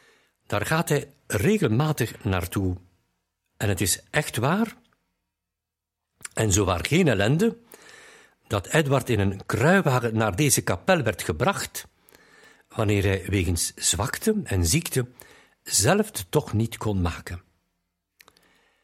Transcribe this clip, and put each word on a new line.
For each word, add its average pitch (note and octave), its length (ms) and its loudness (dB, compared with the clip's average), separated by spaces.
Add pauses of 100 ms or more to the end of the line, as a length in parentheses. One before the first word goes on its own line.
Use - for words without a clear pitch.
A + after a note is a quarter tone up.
(460)
Daar G#2 200 -2
gaat D#3+ 240 0
hij D3 240 -2 (140)
regelmatig C#3+ 960 0
naartoe. F#2 540 -2 (800)
En G#2+ 120 0
het G2 120 0
is - 280 -2
echt - 280 -4
waar, F#3 380 0 (1600)
en A2 180 0
zowaar F#2 340 2
geen E3+ 220 2
ellende, C#3 500 2 (920)
dat G2+ 180 -2
Edward C#3 420 2
in A2 100 2
een G2 260 -2
kruiwagen B2 680 2
naar G#2+ 200 2
deze B2 260 2
kapel D3+ 420 0
werd - 180 -2
gebracht, - 680 -4 (800)
wanneer G#2 360 0
hij G2 240 0
wegens F2+ 480 0
zwakte - 680 -2
en F#2 220 0
ziekte B2+ 420 0 (560)
zelf - 480 2
de - 180 -8
tocht - 240 0
niet A2+ 240 -2
kon G2+ 240 -2
maken. F2 400 -6 (1400)